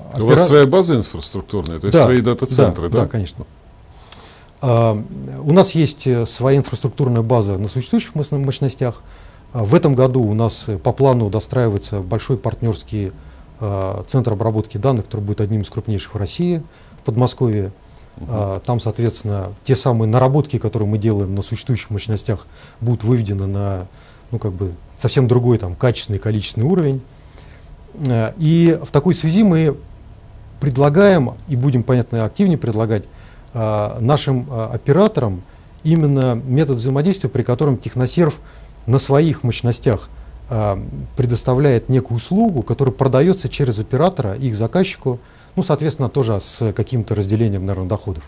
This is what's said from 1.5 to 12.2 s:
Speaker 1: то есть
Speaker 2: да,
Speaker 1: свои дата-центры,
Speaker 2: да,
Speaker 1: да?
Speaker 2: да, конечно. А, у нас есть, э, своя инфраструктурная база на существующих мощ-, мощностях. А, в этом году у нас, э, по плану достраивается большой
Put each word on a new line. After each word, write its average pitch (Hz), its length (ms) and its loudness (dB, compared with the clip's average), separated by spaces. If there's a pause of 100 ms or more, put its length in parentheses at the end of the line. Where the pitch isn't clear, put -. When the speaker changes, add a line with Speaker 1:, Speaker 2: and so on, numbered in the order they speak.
Speaker 1:
то 87 80 -4
есть 165 100 4
Speaker 2:
да, 147 60 8
Speaker 1:
свои 123 180 6
дата-центры, 117 680 2
Speaker 2:
да, 107 80 0
Speaker 1:
да? 120 60 2
Speaker 2:
да, - 60 0
конечно. 107 360 -6 (1160)
А, 117 400 2 (420)
у 151 100 2
нас 185 180 6
есть, 156 360 0
э, 120 180 0
своя 135 320 2
инфраструктурная 123 640 0
база 110 360 2
на 104 100 -4
существующих - 480 -4
мощ-, 147 160 -4
мощностях. 135 680 -2 (520)
А, 117 100 -2
в 104 120 2
этом 143 200 4
году 131 260 4
у 104 120 2
нас, 110 340 -2
э, 104 100 -4
по 123 140 0
плану 123 380 2
достраивается 107 720 -2
большой 107 360 -4